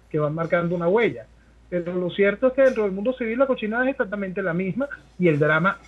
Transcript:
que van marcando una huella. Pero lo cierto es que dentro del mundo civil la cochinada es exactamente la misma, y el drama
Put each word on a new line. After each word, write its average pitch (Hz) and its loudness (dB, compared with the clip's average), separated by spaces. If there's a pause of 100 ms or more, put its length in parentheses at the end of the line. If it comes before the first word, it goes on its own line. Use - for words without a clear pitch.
que 160 -4
van 151 0
marcando 170 0
una 175 0
huella. 208 0 (420)
Pero 175 -4
lo 180 -2
cierto 202 2
es 254 4
que 269 4
dentro 247 4
del 196 0
mundo 208 -2
civil 233 -4
la 269 4
cochinada 247 -2
es 262 0
exactamente 202 -6
la 180 -2
misma, 190 -2 (300)
y 175 4
el 151 4
drama 156 2